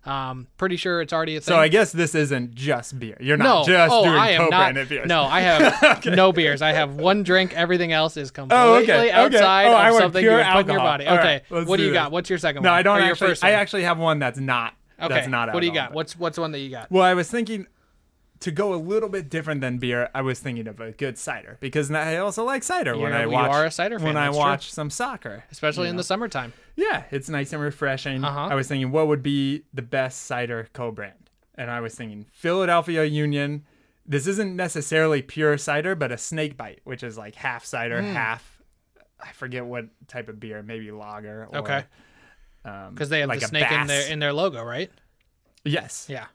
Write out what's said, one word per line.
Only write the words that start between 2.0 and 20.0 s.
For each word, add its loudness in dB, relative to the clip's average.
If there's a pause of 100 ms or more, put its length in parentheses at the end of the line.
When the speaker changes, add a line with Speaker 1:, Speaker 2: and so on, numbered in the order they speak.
Speaker 2:
isn't -2
just -6
beer. -12
You're 2
not 2
Speaker 1:
No. 4
Speaker 2:
just 6
Speaker 1:
Oh, 6
Speaker 2:
doing 4
Speaker 1:
I 6
am 4
not. 4
Speaker 2:
co-branded 2
beers. -4
Speaker 1:
No, 2
I 2
have 6
Speaker 2:
<laughs> 6
Okay. -4
Speaker 1:
no 6
beers. 2
I 2
have 0
one 2
drink. 2
Everything 0
else 0
is -10
Speaker 2:
Oh, -12 (320)
okay. 6
Speaker 1:
completely 4 (180)
Speaker 2:
Okay. -
Speaker 1:
outside 6
Speaker 2:
Oh, 8
I 8
Speaker 1:
of 6
Speaker 2:
want 8
Speaker 1:
something 2
Speaker 2:
pure 6
Speaker 1:
you're 4
putting 6
in 0
your 0
Speaker 2:
alcohol. 2
Speaker 1:
body. -4
Speaker 2:
All 6
Speaker 1:
Okay. 4
Speaker 2:
right, -4
let's -4
Speaker 1:
What 2
do 2
Speaker 2:
do 2
Speaker 1:
you 0
Speaker 2:
this. 2
Speaker 1:
got? -2
What's -4
your -2
second -4
Speaker 2:
No, 6
Speaker 1:
one? 6
Speaker 2:
I 2
don't 4
Speaker 1:
Or 4
your 4
Speaker 2:
actually, 0
Speaker 1:
first -2
Speaker 2:
I 6
Speaker 1:
one? 4
Speaker 2:
actually -2
have 0
one 2
that's -4
not, -2 (280)
Speaker 1:
Okay. -4
Speaker 2:
that's 0
not -2
Speaker 1:
What -2
do 0
you -2
Speaker 2:
alcohol. -4
Speaker 1:
got? -12
What's, -8
what's -6
one -6
that -10
you -10
got? -12
Speaker 2:
Well, 4
I 6
was 0
thinking -6 (720)
to -6
go -2
a -2
little -2
bit -8
different -6
than -4
beer, -2